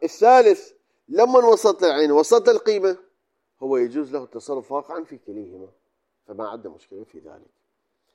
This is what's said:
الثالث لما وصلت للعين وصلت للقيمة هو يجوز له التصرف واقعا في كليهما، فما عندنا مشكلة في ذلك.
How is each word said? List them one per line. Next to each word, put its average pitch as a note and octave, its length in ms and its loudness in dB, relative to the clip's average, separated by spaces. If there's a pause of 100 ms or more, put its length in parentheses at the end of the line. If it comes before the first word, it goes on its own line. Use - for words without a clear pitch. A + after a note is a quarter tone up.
الثالث A3+ 680 4 (380)
لما A#3+ 300 2
وصلت G#3+ 440 2
للعين D3+ 280 0
وصلت A3+ 380 2
للقيمة G3+ 480 -2 (640)
هو C3+ 140 -4
يجوز B2+ 360 -6
له C3+ 100 -10
التصرف B2+ 480 -14
واقعا D3+ 320 -10
في C3+ 140 -20
كليهما، F#2+ 500 -20 (600)
فما G#2+ 200 -16
عندنا G#2 260 -18
مشكلة G2 300 -20
في - 160 -20
ذلك. - 320 -20 (640)